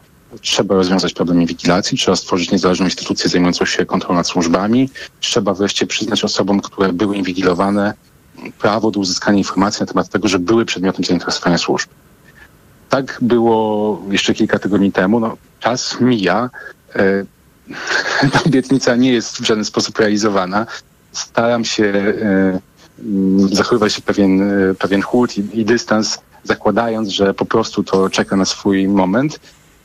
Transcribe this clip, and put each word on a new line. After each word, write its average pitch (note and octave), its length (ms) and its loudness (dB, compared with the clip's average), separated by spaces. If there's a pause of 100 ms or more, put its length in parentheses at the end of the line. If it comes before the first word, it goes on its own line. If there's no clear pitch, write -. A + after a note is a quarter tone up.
(420)
trzeba G2+ 340 0
rozwiązać F#2 380 2
problem F2 280 2
inwigilacji, E2+ 560 0
trzeba F#2+ 180 2
stworzyć - 360 -4
niezależną F#2 340 2
instytucję - 440 -2
zajmującą F2 360 2
się F2+ 200 -2
kontrolą - 300 -2
nad E2+ 120 0
służbami, G2+ 640 2 (300)
trzeba G#2 340 0
wreszcie F#2+ 340 0
przyznać - 360 -2
osobom, G2+ 380 0
które F#2+ 320 -2
były G2+ 240 0
inwigilowane, G2 760 0 (640)
prawo G#2+ 320 2
do G2+ 80 -2
uzyskania G2 380 0
informacji G2 440 0
na G2 60 -2
temat - 220 -2
tego, F#2+ 180 -2
że F#2+ 120 0
były A2+ 260 2
przedmiotem F2+ 400 -2
zainteresowania F2 520 -2
służb. - 320 -2 (1000)
Tak C3 320 -2
było A2 880 2
jeszcze G2 240 0
kilka G#2 260 0
tygodni G2 320 0
temu. G2+ 280 2
No, A2+ 180 -4 (220)
czas - 420 -2
mija. A2+ 480 2 (460)
E, G2 300 2 (420)
<laughs> - 680 -2
ta - 120 2
obietnica C3 500 2
nie B2+ 180 4
jest A#2 280 -4
w A#2 40 -6
żaden G#2+ 200 0
sposób - 340 -4
realizowana. G#2 680 0 (460)
Staram A#2 540 -2
się, - 200 -2
e, G2 720 0 (400)
mm, G2 560 2
zachowywać G#2+ 380 2
się - 80 -8
pewien, G2 400 2
e, G2 340 2
pewien G2 260 0
chłód A#2+ 360 0
i, G#2 220 -4
i G#2+ 60 0
dystans, A2 540 0 (240)
zakładając, A2 640 -2
że G2 240 0
po - 120 -4
prostu A2 380 0
to F#2+ 260 2
czeka G#2+ 260 -2
na F#2+ 100 2
swój G2 420 0
moment. G2+ 520 0 (460)